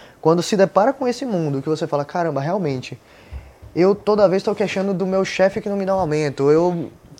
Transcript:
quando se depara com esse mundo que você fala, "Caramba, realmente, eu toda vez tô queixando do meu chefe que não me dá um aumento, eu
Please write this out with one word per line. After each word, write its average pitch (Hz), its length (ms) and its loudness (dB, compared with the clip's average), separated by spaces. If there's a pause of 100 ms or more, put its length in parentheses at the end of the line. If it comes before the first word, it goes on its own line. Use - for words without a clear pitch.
(220)
quando 165 220 4
se - 120 -2
depara 196 380 4
com 262 140 -4
esse 247 180 -4
mundo 160 360 -2
que - 80 -8
você 156 160 -2
fala, 143 200 -2
"Caramba, 165 360 -4
realmente, 151 580 -4 (760)
eu 185 180 4
toda 202 340 2
vez 185 140 2
tô 208 140 -2
queixando 196 380 -2
do 185 120 -2
meu 190 200 0
chefe 190 360 0
que 202 80 -6
não 202 80 -4
me 190 80 -4
dá 190 100 0
um 190 40 0
aumento, 147 500 0
eu 170 420 2 (280)